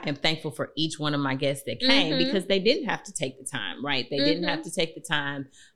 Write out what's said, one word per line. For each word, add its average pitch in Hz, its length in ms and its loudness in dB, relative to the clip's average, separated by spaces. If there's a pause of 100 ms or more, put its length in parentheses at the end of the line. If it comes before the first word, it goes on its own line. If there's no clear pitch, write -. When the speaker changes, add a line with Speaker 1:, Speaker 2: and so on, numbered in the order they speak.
Speaker 1:
am 147 100 -2
thankful 156 360 -2
for - 240 -6
each 151 240 -2
one 147 160 0
of 143 60 0
my 135 120 0
guests 139 320 0
that - 140 -6
came, 269 340 4
Speaker 2:
Mm-hmm. 254 120 2
Speaker 1:
because 269 200 0
they 196 140 2
didn't 254 260 2
have 165 180 -2
to - 100 -16
take 131 260 -4
the 131 100 -20
time, 101 340 -6
right? 135 280 0
They 143 60 0
didn't 151 260 2
have 165 160 0
Speaker 2:
Mm-hmm. 165 100 -10
Speaker 1:
to - 60 -8
take 160 200 0
the 151 60 -12
time. 143 460 -2 (280)